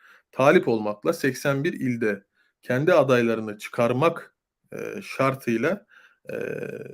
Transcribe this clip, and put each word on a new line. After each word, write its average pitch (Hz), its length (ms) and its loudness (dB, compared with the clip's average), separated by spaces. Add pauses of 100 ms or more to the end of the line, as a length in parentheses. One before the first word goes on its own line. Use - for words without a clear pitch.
(320)
talip 151 360 4
olmakla 110 460 -2
seksen 139 500 -2
bir 175 100 -2
ilde 117 500 -4 (380)
kendi 143 320 0
adaylarını 117 640 2
çıkarmak, 127 760 -2 (380)
eee, 104 280 -8
şartıyla, 135 840 -2 (440)
eee, - 380 -8 (260)